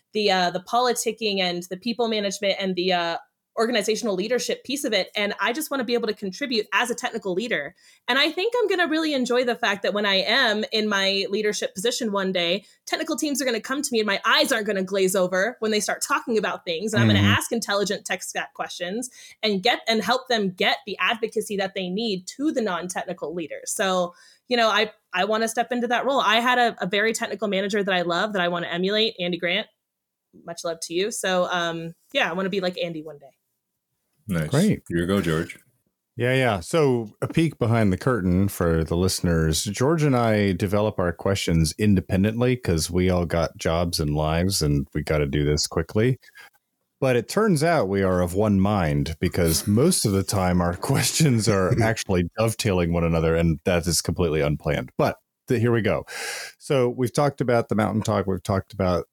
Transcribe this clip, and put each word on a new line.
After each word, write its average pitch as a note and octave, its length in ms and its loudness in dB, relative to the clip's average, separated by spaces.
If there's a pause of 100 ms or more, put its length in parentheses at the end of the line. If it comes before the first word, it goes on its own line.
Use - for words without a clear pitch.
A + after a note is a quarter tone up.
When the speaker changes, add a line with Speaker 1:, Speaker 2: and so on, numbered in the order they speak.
(120)
Speaker 1:
the, G3+ 200 2
uh, F3+ 180 2
the F3 80 -4
politicking A3+ 800 0
and F3 320 -2
the F#3 60 -6
people A#3 320 -4
management G3+ 500 -2
and F#3+ 160 -2
the, F3+ 200 0
uh, E3+ 220 -2 (420)
organizational A3 560 0
leadership G#3+ 500 -2
piece C4+ 200 -4
of A#3+ 80 -2
it. F#3 240 0
And G#3 240 -2
I G#3+ 140 0
just D4+ 160 -6
wanna C4+ 120 -2
be A#3 120 -2
able A3+ 140 -2
to G#3+ 60 -4
contribute G#3+ 600 -4
as A#3 160 0
a A#3 40 -4
technical G#3 380 -6
leader. F3 420 -4 (320)
And B3+ 120 2
I D4+ 120 2
think F#4 240 -2
I'm A#4+ 140 2
gonna F4+ 180 2
really D#4 280 0
enjoy B3 300 0
the A#3+ 100 0
fact G3+ 280 -2
that G3 120 0
when G#3 100 -2
I G3 120 2
am G#3+ 560 2
in G#3+ 180 0
my G3 400 0
leadership G#3+ 440 -2
position A#3 380 -2
one F#3+ 200 0
day, F3+ 340 -2 (180)
technical D#4+ 320 -4
teams C#4+ 240 -2
are C4+ 60 -4
gonna A#3 160 0
come C4+ 180 -4
to C#4 100 -4
me A3+ 100 0
and G#3+ 60 0
my G3 200 -2
eyes C#4 260 4
aren't A3 140 0
gonna G3 160 -2
glaze F#3+ 340 0
over F#3 440 0
when A3 100 0
they G#3 100 0
start G3+ 220 -4
talking C#4+ 340 -2
about G3 300 -4
things. F3+ 260 -4
And G#3 80 2
I'm A2+ 80 4
gonna G#2 120 4
Speaker 2:
Mm-hmm. G2+ 80 6
Speaker 1:
ask C#4 220 2
intelligent G3+ 540 -2
tech F#3 180 -6
stack - 300 -8
questions F3+ 560 -8 (340)
and G3+ 200 0
get, B3 260 2
and A3 160 2
help B3+ 240 0
them G#3 220 0
get G3 260 0 (100)
the G3 140 -8
advocacy G#3+ 560 -2
that F#3+ 180 -2
they F#3 140 -6
need F#3+ 380 -4 (100)
to D4 160 -2
the B3 80 -2
non-technical F3+ 760 -4
leaders. D#3 380 -10
So, F#3 400 -2 (360)
you A#3+ 100 2
know, A3+ 100 4
I, G#3+ 240 0 (220)
I F#3 100 0
wanna A3 240 0
step A#3 240 -2
into A#3+ 140 0
that A3 180 0
role. C4 160 2
I G#3 200 4
had B3 180 2
a, A#3+ 240 2
a G3 40 0
very G#3+ 280 2
technical A3 340 -4
manager G3+ 340 0
that G3 120 0
I F3+ 80 2
love, F3 320 0
that F#3 80 0
I F3 60 0
wanna E3+ 180 -2
emulate, G3 520 0
Andy F3 200 -4
Grant. F3+ 280 -2 (800)
Much E3+ 180 -12
love E3 200 -6
to - 100 -10
you. F#3 180 -2
So, F#3 400 -2
um, E3 440 -4 (180)
yeah, B3+ 160 0
I E3 60 -4
wanna F#3+ 160 -2
be G3 100 -2
like F3+ 160 -4
Andy E3 240 -6
one D3+ 160 -14
day. C#3 140 -20 (1000)
Speaker 3:
Nice. E2 220 -2
Speaker 2:
Great. F3 380 2
Speaker 3:
Here E2+ 100 -2
you E2+ 80 0
go, G2 140 2
George. E2+ 360 -2 (600)
Speaker 2:
Yeah, B2 180 0
yeah. B2 240 4
So B2 640 0
a C3+ 60 -2
peek D#3+ 320 0
behind A2+ 320 4
the F#2 40 2
curtain F#2 520 2
for E2+ 340 2
the E2 140 -2
listeners. E2+ 640 2
George C#3 400 0
and C#3 140 4
I G#2+ 340 4
develop G#2 480 0
our F2 140 0
questions E2 680 0
independently G#2+ 760 2
'cause E2+ 340 -2
we F2+ 180 2
all F2 160 2
got E2 320 -2
jobs F2 440 -2
and D2 160 -2
lives E2 460 0
and C#2+ 300 0
we D#2 120 -4
gotta D2+ 220 0
do D2 180 0
this D2+ 240 0
quickly. G#2+ 500 -2 (840)
But C3 140 2
it A#2+ 140 0
turns G3 340 2
out D#3 260 2
we G2 140 2
are F#2 180 4
of F2 140 0
one G#2 240 4
mind E2 600 2
because E2+ 480 0
most C3 360 4
of A2 60 2
the G2 140 2
time F2+ 360 2
our F2 140 2
<laughs> - 20 -6
questions B2+ 720 2
are F#2+ 300 2
Speaker 3:
<laughs> - 20 2
Speaker 2:
actually G2+ 560 0
dovetailing F#2+ 560 0
one E2+ 120 2
another, E2 320 2
and E2 280 2
that F2 220 2
is E2 160 0
completely D#2+ 380 0
unplanned. C#2+ 580 -2
But - 200 0 (280)
th-, A#2+ 140 0
here A#2 100 4
we A#2 120 2
go. E2+ 220 0 (540)
So B2+ 300 0
we've B2 260 -2
talked C#3+ 260 2
about A#2+ 280 2
the - 80 0
mountain G#2 260 2
talk. G2+ 240 0
We've F#2+ 160 -2
talked F#2+ 300 -2
about F2+ 400 0